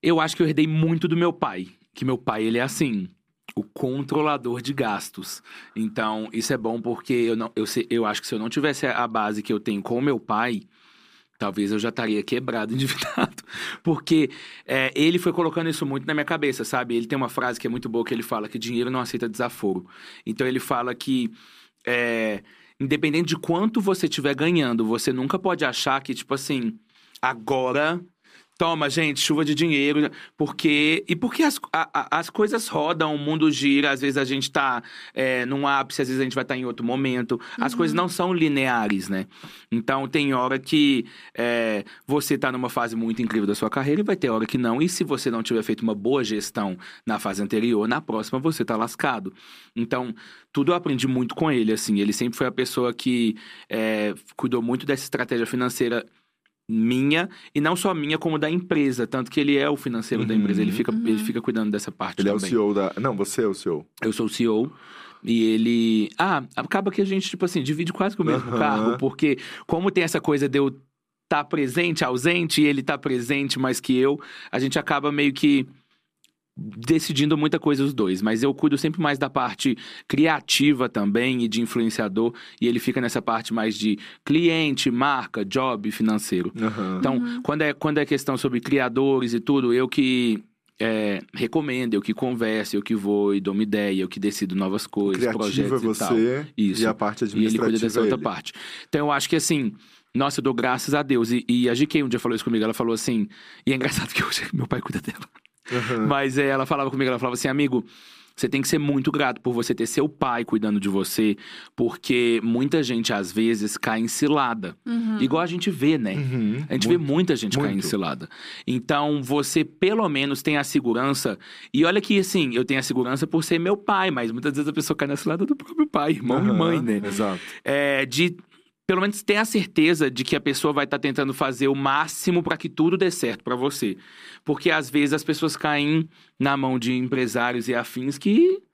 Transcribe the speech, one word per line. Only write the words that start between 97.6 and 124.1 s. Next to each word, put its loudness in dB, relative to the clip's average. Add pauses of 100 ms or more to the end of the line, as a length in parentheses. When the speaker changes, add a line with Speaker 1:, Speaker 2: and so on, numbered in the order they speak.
Speaker 1:
dessa 0
Speaker 3:
é 4
Speaker 1:
outra 4
Speaker 3:
ele. -8
Speaker 1:
parte. -4 (360)
Então, 0
eu 2
acho 0
que, 4
assim, 0 (400)
nossa, 0
eu -8
dou 2
graças 0
a 4
Deus. 2
E, 0
e 4
a 2
G 2
K 0
um -2
dia 0
falou 0
isso -4
comigo, 2
ela 2
falou 0
assim, 0 (380)
e 2
é 2
engraçado -2
que 0
hoje -2
<laughs> -6
meu -2
pai 0
cuida -6
dela. -10 (460)
Speaker 3:
Aham. 0
Speaker 1:
Mas, 2
é, 4
ela 2
falava 0
comigo, 0
ela 0
falava -2
assim, -2
"Amigo, 2 (500)
você -2
tem 0
que -2
ser 2
muito 0
grato 0
por -2
você 0
ter -2
seu 0
pai -2
cuidando 0
de -2
você, 2 (380)
porque 2
muita 2
gente, -2
às -2
vezes, 0
cai -2
em 0
cilada." 0 (100)
Speaker 2:
Uhum. -2
Speaker 1:
Igual 2
a 0
gente -2
vê, 2
né? -2
Speaker 3:
Uhum. -2
Speaker 1:
A -4
gente 0
vê 6
Speaker 3:
Muito. -2
Speaker 1:
muita 4
gente -2
cair 0
em -2
Speaker 3:
Muito. -2
Speaker 1:
cilada. -4 (400)
Então, 0
você, 2
pelo 0
menos, 0
tem 2
a 0
segurança. 0 (360)
E 4
olha 4
que, 4
assim, 0
eu 2
tenho 0
a -4
segurança 0
por 2
ser 0
meu 2
pai, 0